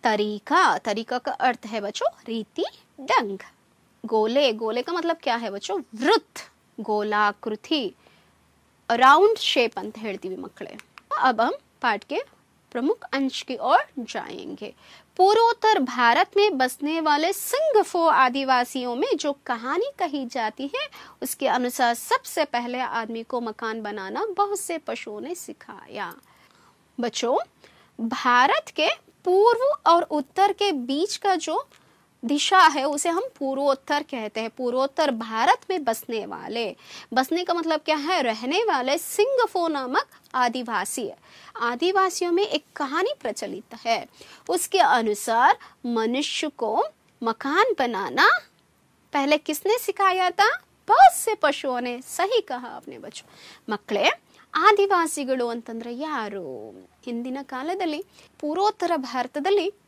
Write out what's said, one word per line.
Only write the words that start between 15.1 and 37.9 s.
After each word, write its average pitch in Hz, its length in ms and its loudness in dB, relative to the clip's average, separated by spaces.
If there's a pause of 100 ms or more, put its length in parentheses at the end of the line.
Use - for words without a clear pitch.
पूर्वोत्तर 440 600 4
भारत 247 580 2
में 403 220 4
बसने 285 420 -2
वाले 311 320 2
सिंगफो 427 720 2
आदिवासियों 254 920 2
में 403 200 0
जो 285 160 -2 (140)
कहानी 269 520 -4
कही 285 280 -4
जाती 240 500 -6
है, 571 120 -6 (340)
उसके - 260 -4
अनुसार 247 460 0
सबसे 359 500 -2
पहले 247 360 -6
आदमी 226 420 -6
को 240 180 -6
मकान 220 420 -8
बनाना 208 440 -6
बहुत 403 340 -2
से 330 180 -8
पशुओं 220 420 -10
ने 294 140 -10
सिखाया। 180 800 -14 (840)
बच्चों, 240 380 0 (640)
भारत 254 680 2
के - 200 -2 (360)
पूर्व 466 680 4
और 339 120 6
उत्तर 370 500 0
के 403 200 0
बीच 277 440 -2
का 392 180 0
जो 320 340 -4 (560)
दिशा 294 360 4
है, 294 240 6
उसे 294 240 -2
हम 339 140 0 (160)
पूर्वोत्तर 277 640 -2
कहते 220 380 -8
हैं। 220 100 -8
पूर्वोत्तर 262 600 -2
भारत 226 500 0 (100)
में 359 140 -2
बसने 226 420 -4
वाले, 214 500 -8 (380)
बसने 320 300 0
का 349 100 -2
मतलब 320 260 -2
क्या 311 160 -2